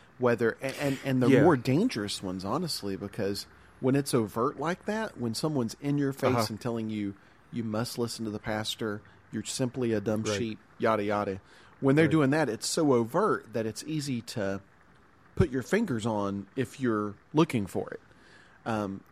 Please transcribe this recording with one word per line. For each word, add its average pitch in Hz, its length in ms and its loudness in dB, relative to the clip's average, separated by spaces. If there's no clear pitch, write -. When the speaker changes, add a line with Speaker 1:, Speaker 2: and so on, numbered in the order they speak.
Speaker 1:
Whether, 120 420 2
and, 131 200 -6
and, 139 240 0
and 131 180 2
the 131 60 6
Speaker 2:
Yeah. 135 140 8
Speaker 1:
more 160 140 8
dangerous 131 680 0
ones, 92 220 -6
honestly, 107 520 -4
because 101 500 -4
when 131 140 4
it's 139 180 2
overt 120 480 0
like 165 240 -4
that, 214 340 -4
when 117 160 -4
someone's 139 460 -2
in 143 160 0
your 139 160 0
face 131 220 0
Speaker 2:
Uh-huh. 113 160 2
Speaker 1:
and 104 100 -8
telling 113 300 -4
you, 101 240 -4
"You 117 140 -6
must 110 340 -4
listen 117 280 -4
to 107 40 -4
the 104 80 -6
pastor, 107 640 -4
you're 110 120 -4
simply 123 500 -2
a 104 60 0
dumb 107 240 0
Speaker 2:
Right. 107 120 0
Speaker 1:
sheep," 110 220 -4
yada, 110 260 2
yada. 101 360 -2
When 135 160 4
they're 160 80 8
Speaker 2:
Right. 143 60 4
Speaker 1:
doing 147 200 4
that, 135 200 2
it's - 180 -6
so 151 240 4
overt 120 600 2
that 113 100 0
it's 110 220 -6
easy 143 360 -4
to 98 380 -4
put 127 100 2
your 127 120 -2
fingers 165 420 0
on 101 500 -2
if - 240 -4
you're 107 360 0
looking 143 340 2
for - 260 -6
it. - 80 -12
Um, 104 340 -2